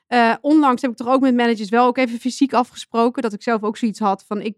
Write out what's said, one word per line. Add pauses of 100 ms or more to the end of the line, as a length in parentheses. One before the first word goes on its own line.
Eh,
onlangs
heb
ik
er
ook
met
managers
wel
ook
even
fysiek
afgesproken.
Dat
ik
zelf
ook
zoiets
had
van:
ik,